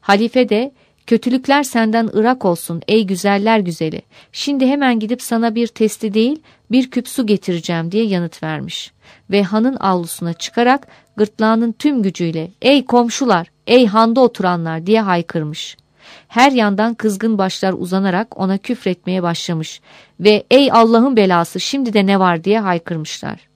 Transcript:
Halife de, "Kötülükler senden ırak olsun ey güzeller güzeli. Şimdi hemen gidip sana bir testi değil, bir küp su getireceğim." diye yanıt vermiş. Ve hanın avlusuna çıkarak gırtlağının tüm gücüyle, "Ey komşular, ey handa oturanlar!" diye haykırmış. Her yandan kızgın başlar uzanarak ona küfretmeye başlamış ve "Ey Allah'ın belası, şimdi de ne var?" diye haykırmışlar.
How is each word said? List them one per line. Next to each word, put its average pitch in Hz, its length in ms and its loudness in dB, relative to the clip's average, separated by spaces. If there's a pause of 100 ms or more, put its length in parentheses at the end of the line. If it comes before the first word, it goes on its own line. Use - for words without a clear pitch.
Halife 226 480 0
de, 233 240 -2 (340)
"Kötülükler 262 560 0
senden 226 540 0
ırak 247 280 0
olsun 170 440 -4
ey 214 160 4
güzeller 202 540 0
güzeli. 165 440 -4 (300)
Şimdi 277 340 -2
hemen 262 340 0
gidip 226 220 -6
sana 226 320 -2
bir 233 120 0
testi 214 480 -4
değil, 247 280 0 (280)
bir 254 200 0
küp 247 180 -6
su 247 180 -4
getireceğim." 170 680 -2
diye 220 120 0
yanıt 180 380 -4
vermiş. 156 500 -10 (380)
Ve 202 120 2
hanın 220 340 0
avlusuna 170 560 -4
çıkarak 247 540 0 (300)
gırtlağının 220 560 0
tüm 277 300 -2
gücüyle, 170 480 -4 (120)
"Ey 262 220 4
komşular, 240 680 0 (160)
ey 247 200 6
handa 226 340 2
oturanlar!" 170 680 0
diye 220 140 2
haykırmış. 170 760 -4 (520)
Her 262 240 4
yandan 220 420 0
kızgın 220 440 -2
başlar 190 340 -2
uzanarak 190 680 -2
ona 196 180 -2
küfretmeye 185 640 -4
başlamış 170 580 -6 (400)
ve 208 300 4
"Ey 269 220 6
Allah'ın 233 440 4
belası, 185 440 2
şimdi 262 320 -4
de 202 140 2
ne 196 120 2
var?" 175 260 2
diye 214 160 2
haykırmışlar. 170 800 -6 (160)